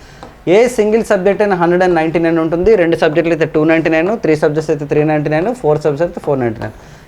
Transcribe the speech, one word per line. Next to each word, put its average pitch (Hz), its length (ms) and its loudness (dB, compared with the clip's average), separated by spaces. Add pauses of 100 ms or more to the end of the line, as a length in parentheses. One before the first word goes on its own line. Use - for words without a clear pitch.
(480)
ఏ 214 200 4
సింగిల్ 220 360 0
సబ్జెక్ట్ 196 380 0
అయినా 202 140 0
హండ్రెడ్ 175 260 2
అండ్ 180 120 2
నైంటీ 160 240 0
నైన్ 165 200 0
ఉంటుంది, 170 380 0
రెండు 165 200 2
సబ్జెక్టులు 160 380 0
అయితే 156 100 0
టూ 151 200 0
నైంటీ 160 260 2
నైన్, 170 260 0
త్రీ 156 200 0
సబ్జెక్ట్స్ 156 340 -2
అయితే 151 140 -4
త్రీ 151 180 0
నైంటీ 151 280 0
నైన్, 175 240 -2
ఫోర్ 151 240 0
సబ్జెక్ట్స్ 151 240 -2
అయితే 175 180 -6
ఫోర్ 139 200 -2
నైంటీ 117 200 -4
నైన్. 110 120 -8 (360)